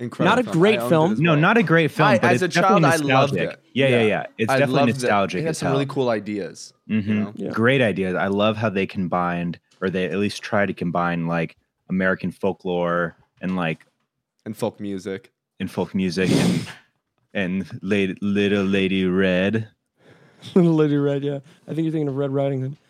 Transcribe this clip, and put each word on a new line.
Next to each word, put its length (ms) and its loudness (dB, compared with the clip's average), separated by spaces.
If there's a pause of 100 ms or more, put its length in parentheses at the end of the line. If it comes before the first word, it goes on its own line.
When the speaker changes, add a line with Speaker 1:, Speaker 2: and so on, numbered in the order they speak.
Speaker 1:
Incredible 360 0
Speaker 2:
Not 40 2
a 40 2
Speaker 1:
film. 140 -2
Speaker 2:
great 200 4
Speaker 1:
I 40 -4
owned 80 -2
Speaker 2:
film. 200 4
Speaker 1:
it 40 0
as 60 0
Speaker 3:
No, 120 4
Speaker 1:
well. 80 4
Speaker 3:
not 180 4
a 40 4
great 300 4
film, 160 4
Speaker 1:
I, 100 4
Speaker 3:
but 140 2
Speaker 1:
as 100 0
Speaker 3:
it's 140 -2
Speaker 1:
a 40 4
child, 220 4
Speaker 3:
definitely 300 2
Speaker 1:
I 40 4
loved 180 2
Speaker 3:
nostalgic. 240 -4
Speaker 1:
it. 60 -20 (100)
Speaker 3:
Yeah, 140 2
yeah, 100 4
Speaker 1:
Yeah. 80 2
Speaker 3:
yeah. 200 0 (120)
It's 140 0
Speaker 1:
I 60 4
Speaker 3:
definitely 220 2
Speaker 1:
loved 100 4
it. 40 2
Speaker 3:
nostalgic 440 0
Speaker 1:
It 40 -2
had 80 -2
Speaker 3:
as 80 -6
Speaker 1:
some 140 -2
really 120 0
Speaker 3:
hell. 100 -8
Speaker 1:
cool 140 0
ideas, 640 -6 (140)
you 160 -2
Speaker 3:
Mm-hmm. 180 -2
Speaker 1:
know? 160 -6
Speaker 2:
Yeah. 160 -8
Speaker 3:
Great 280 2
ideas. 360 0
I 100 -2
love 300 0
how 120 -2
they 180 -2
combined, 760 -4 (200)
or 100 -2
they 160 -2
at 100 -6
least 260 -4
try 240 0
to 60 -4
combine, 560 -2
like, 280 -4 (320)
American 440 -2
folklore 840 -4 (240)
and, 160 -4
like, 300 -4 (580)
Speaker 1:
And 120 -12
folk 240 -6
music. 500 -10 (280)
Speaker 3:
and 120 -8
folk 260 -6
music 340 0
and, 380 0 (320)
<laughs> 340 -20
and 480 -4
Lady, 400 0
Little 420 2
Lady 400 0
Red. 640 0 (420)
Speaker 2:
<laughs> 440 -14
Little 200 4
Lady 220 2
Red, 280 0
yeah. 160 -4 (260)
I 80 -10
think 120 -2
you're 60 -2
thinking 160 -2
of 80 -4
Red 140 -2
Riding 300 -2
Hood. 160 -8 (140)